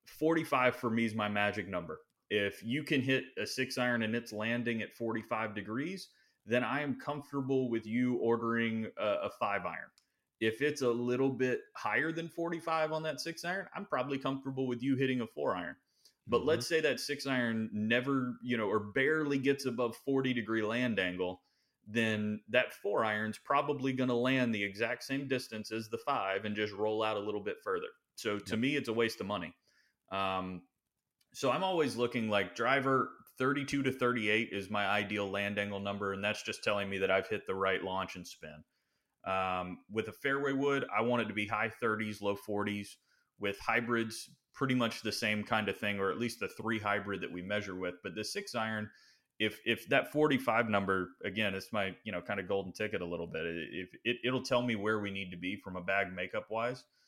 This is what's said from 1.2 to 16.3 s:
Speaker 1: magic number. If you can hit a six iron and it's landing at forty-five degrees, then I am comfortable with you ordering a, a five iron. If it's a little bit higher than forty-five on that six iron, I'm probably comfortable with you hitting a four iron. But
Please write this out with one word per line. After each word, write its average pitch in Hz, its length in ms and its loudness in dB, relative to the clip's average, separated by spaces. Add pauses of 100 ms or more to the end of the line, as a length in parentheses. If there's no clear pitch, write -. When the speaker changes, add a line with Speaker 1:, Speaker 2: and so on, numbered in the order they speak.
Speaker 1:
magic 104 400 0
number. 82 340 -4 (260)
If 101 340 0
you 127 220 -2
can 139 160 2
hit 131 240 2 (140)
a 104 80 -2
six 131 320 -4
iron 120 240 2
and 110 120 0
it's 117 180 -4
landing 113 500 -2
at - 120 -8
forty-five 110 600 -4
degrees, 127 560 -6 (340)
then 120 180 2
I 127 200 -2
am 139 180 -4
comfortable 135 720 -2
with 113 160 -2
you 123 300 2
ordering 113 800 2
a, 107 80 0
a 101 240 0
five 101 340 0
iron. 82 240 -6 (520)
If 110 200 2
it's 147 220 0
a 123 80 4
little 127 400 2
bit 123 300 2 (160)
higher 127 360 0
than 165 160 -4
forty-five 160 640 0
on 156 120 -2
that 147 160 -4
six 165 260 -6
iron, 185 280 -4
I'm 196 120 -8
probably 135 320 0
comfortable 135 480 -2
with 120 160 -2
you 135 140 2
hitting 127 260 2
a 113 40 -2
four 131 300 0
iron. 87 200 -4 (500)
But 113 180 2